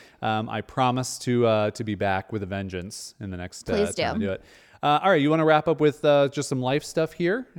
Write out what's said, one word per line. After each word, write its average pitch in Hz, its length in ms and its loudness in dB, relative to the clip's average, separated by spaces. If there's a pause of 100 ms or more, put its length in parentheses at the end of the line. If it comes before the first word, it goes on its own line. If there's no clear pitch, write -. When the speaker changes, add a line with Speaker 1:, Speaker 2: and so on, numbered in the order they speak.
(220)
Speaker 1:
Um, 110 260 -2
I 110 120 -6
promise 127 600 -2
to, 120 260 2
uh, 107 260 4
to - 100 -10
be 107 140 -4
back 95 360 -2
with 101 120 -6
a - 20 -6
vengeance 95 720 -8
in 101 120 -10
the 92 60 -8
next, 87 320 -12
uh, - 60 -2
Speaker 2:
Please 104 220 0
Speaker 1:
time 143 180 -2
I 139 40 -4
Speaker 2:
do. 104 80 -2
Speaker 1:
do 95 60 -2
it. - 120 -10 (380)
Uh, 147 200 2
all 190 80 4
right, 165 100 6
you 143 80 4
wanna 160 160 2
wrap 151 240 4
up 156 120 0
with, 151 260 2
uh, 143 220 6
just 139 200 -6
some 131 140 -2
life 135 220 -2
stuff 160 280 -4
here, 190 340 -2 (120)